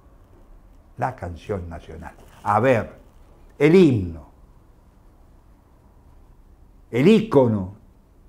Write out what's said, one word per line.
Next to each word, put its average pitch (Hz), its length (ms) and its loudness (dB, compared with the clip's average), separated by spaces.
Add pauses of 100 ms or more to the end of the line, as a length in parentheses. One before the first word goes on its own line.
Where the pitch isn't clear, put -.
(960)
La 123 180 -6
canción 87 540 -12
nacional. - 440 -18 (300)
A 104 160 0
ver, 117 340 0 (680)
el 156 160 4
himno, 98 540 2 (2500)
el 131 180 0
ícono, 110 680 2 (540)